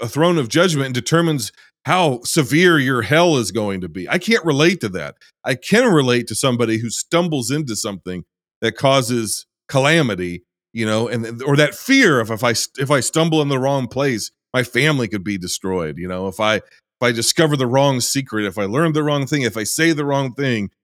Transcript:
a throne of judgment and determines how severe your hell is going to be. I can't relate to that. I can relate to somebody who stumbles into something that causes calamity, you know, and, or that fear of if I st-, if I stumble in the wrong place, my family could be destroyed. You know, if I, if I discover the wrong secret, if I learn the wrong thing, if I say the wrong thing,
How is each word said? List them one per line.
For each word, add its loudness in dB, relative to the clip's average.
a -6
throne 2
of -2
judgment 2
and -6
determines 0
how 0
severe 2
your 0
hell 4
is -2
going -4
to -8
be. -10
I 0
can't 0
relate 2
to -2
that. -10
I -2
can 2
relate 2
to -8
somebody 0
who -6
stumbles -2
into -4
something -8
that 0
causes 0
calamity, 0
you -4
know, 0
and, -6
or 2
that 4
fear 2
of -4
if -4
I 4
st-, -4
if -2
I 4
stumble 0
in 0
the 0
wrong -2
place, -2
my 2
family 0
could -6
be -4
destroyed. -6
You -10
know, -6
if -8
I, 2
if -2
I 4
discover 0
the 0
wrong 2
secret, -4
if -6
I 0
learn 0
the 0
wrong -2
thing, -2
if 0
I -4
say 0
the -2
wrong 0
thing, -2